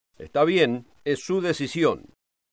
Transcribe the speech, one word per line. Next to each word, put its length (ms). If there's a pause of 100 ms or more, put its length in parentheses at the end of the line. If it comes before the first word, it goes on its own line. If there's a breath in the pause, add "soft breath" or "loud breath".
(180)
Está 260
bien, 420 (180)
es 160
su 220
decisión. 680 (440)